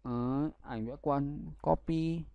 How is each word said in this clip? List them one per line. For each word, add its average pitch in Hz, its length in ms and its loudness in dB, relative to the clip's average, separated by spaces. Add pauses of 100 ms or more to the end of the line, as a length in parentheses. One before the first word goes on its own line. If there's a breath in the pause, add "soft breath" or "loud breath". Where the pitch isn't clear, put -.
Đấy, 127 460 0 (120)
ảnh 113 240 -6
vẽ 127 160 -6
quần, 147 480 0 (120)
copy. 160 640 2 (100)